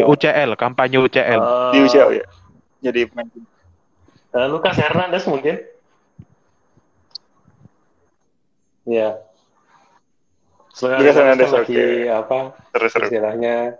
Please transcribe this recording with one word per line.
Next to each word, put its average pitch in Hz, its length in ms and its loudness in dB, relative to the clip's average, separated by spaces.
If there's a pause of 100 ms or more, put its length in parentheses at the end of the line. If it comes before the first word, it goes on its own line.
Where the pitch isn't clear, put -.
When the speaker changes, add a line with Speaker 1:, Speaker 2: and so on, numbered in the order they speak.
Speaker 1:
ya. 143 80 4
Speaker 2:
U 147 80 6
C - 80 -6
L, 147 320 0
kampanye 127 400 -2
U 127 80 2
C 131 160 0
L. 117 160 0
Speaker 1:
Eh, 123 340 0
Speaker 3:
Di 135 60 4
U 139 100 4
C 127 60 0
L, 127 160 6
ya. 110 160 -4 (560)
Jadi 120 240 -2
pemain. 117 240 -14 (1040)
Speaker 1:
eh, 123 160 0
Lucas 156 320 -4
Hernandez 175 480 -2
mungkin. 147 320 -4 (3250)
Iya. 110 400 -4 (1600)
Speaker 3:
Lukas 127 160 -2
Speaker 1:
Lukas 143 220 4
Speaker 3:
Hernandez, - 0 -
Speaker 1:
Hernandez 131 340 4
lagi, 120 240 0
Speaker 3:
oke. 120 340 0
Speaker 1:
apa, 113 300 -2 (320)
Speaker 3:
Seru, 117 180 -2
seru. 110 180 -2
Speaker 1:
istilahnya, 117 500 -4 (240)